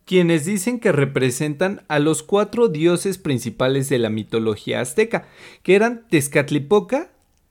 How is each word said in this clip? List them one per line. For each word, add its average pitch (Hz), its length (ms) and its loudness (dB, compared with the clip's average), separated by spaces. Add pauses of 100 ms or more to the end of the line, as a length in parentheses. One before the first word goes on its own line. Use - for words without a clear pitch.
quienes 170 400 2
dicen 214 340 -4
que 202 140 0
representan 143 960 -2
a 151 100 0
los 151 240 2
cuatro 208 460 0
dioses 175 480 0
principales 135 720 -2
de 139 100 0
la 110 120 0
mitología 110 720 -4
azteca, 220 440 -2 (360)
que 180 120 4
eran 226 360 0
Tezcatlipoca, 156 1000 0 (380)